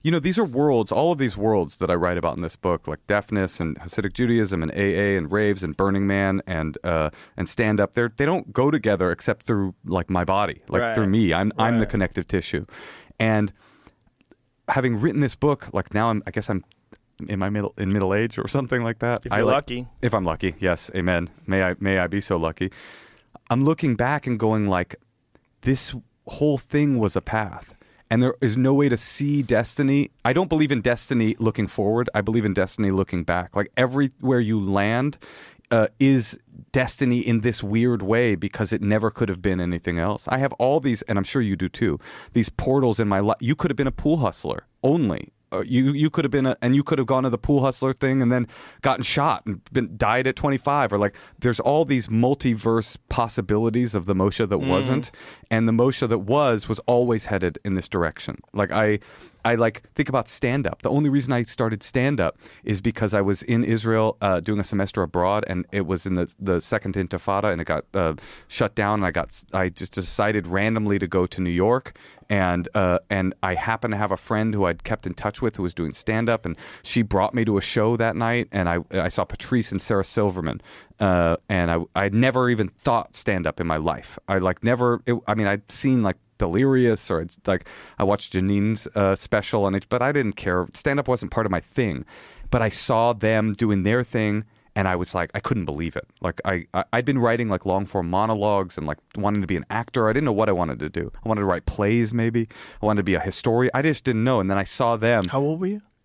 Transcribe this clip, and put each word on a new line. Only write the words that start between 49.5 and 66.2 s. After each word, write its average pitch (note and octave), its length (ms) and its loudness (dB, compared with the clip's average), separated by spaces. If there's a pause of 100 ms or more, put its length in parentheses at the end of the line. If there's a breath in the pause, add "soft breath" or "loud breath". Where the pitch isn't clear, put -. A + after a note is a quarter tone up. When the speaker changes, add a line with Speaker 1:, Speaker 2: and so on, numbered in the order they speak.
Speaker 1:
been, A2+ 240 -2
died A#2+ 320 2
at C3+ 80 0
twenty-five. C#3 560 0
Or, G2+ 60 0
like, G2+ 180 2 (240 loud breath)
there's B2 220 0
all D3+ 240 4
these B2+ 220 0
multiverse A#2 880 2 (100)
possibilities A2+ 880 0
of F2 120 -2
the G2 60 0
Moshe F#2+ 240 2 (100)
that - 20 -10 (100)
Speaker 2:
Mm. C#2 80 -2
Speaker 1:
wasn't, F#2+ 420 0 (420 loud breath)
and A2+ 160 2
the A2+ 60 4
Moshe B2+ 340 2
that A2 120 0
was A#2 500 2
was G#2+ 100 -2
always A#2+ 460 2
headed F2+ 380 -2
in G2 120 -2
this F2+ 120 -2
direction. - 520 -4 (140)
Like, G2+ 180 -2
I, G#2+ 280 2 (520 loud breath)
I, A#2+ 40 2 (100)
like, A2+ 100 -2 (220)
think D3 120 0
about B2+ 180 0
stand-up. C3 540 -2
The - 160 -2
only D3 120 2
reason C3+ 300 2
I A#2 40 -2
started A2 380 -4
stand-up B2+ 520 0 (300 loud breath)
is G2+ 180 -2
because A2 380 0
I - 20 2
was G2 220 0
in A#2+ 200 2
Israel, A2 460 2 (180)
uh, F#2 200 2
doing G#2 120 0
a G2 40 -2 (100)
semester G2+ 360 -2
abroad, F#2 380 0
and F#2 120 -4 (120)
it G2 200 -2
was F2+ 140 -4
in F#2 140 -2
the, E2+ 60 0 (240)